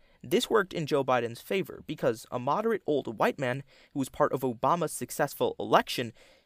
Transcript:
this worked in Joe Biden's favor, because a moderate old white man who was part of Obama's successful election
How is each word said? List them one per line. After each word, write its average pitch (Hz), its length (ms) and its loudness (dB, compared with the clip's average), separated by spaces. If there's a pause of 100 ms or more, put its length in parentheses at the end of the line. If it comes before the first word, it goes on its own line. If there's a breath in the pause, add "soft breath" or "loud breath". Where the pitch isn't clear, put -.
(240 soft breath)
this 180 260 0
worked 208 240 2
in 156 140 -4
Joe 139 160 2
Biden's 120 380 0
favor, - 440 -4
because 139 460 -2
a 123 80 -4
moderate 196 480 0
old 123 320 0
white - 180 2
man 135 240 -2 (320 loud breath)
who 147 60 -2
was 131 100 -2
part - 240 2
of 135 80 -2
Obama's 139 500 0
successful - 680 -2
election 120 520 2 (340 loud breath)